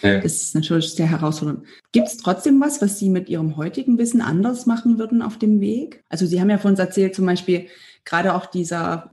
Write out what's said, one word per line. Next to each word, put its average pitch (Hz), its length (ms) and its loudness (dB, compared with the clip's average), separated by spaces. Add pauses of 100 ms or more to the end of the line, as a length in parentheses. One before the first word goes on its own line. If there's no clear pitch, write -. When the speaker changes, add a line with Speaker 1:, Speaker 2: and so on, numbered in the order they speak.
Speaker 1:
Ja. - 180 4
Speaker 2:
das 165 220 -4
ist - 140 -10
natürlich 165 380 0
sehr 160 140 0
herausfordernd. 156 540 -2 (300)
Gibt's 233 260 2
trotzdem - 420 2
was, 285 220 0
was 202 160 0
Sie 196 100 0
mit 185 220 0
Ihrem 160 260 -2
heutigen 233 400 0
Wissen 233 240 2
anders 202 460 0
machen 233 320 2
würden 226 240 0
auf 214 160 -6
dem 214 220 4
Weg? 220 500 -4
Also 175 160 -2
Sie 175 140 0
haben 196 100 4
ja 202 80 2
vorhin 196 200 2
erzählt, 190 360 0
zum 190 120 0
Beispiel 180 400 0 (380)
gerade 175 300 0
auch 185 120 -4
dieser, 170 680 -6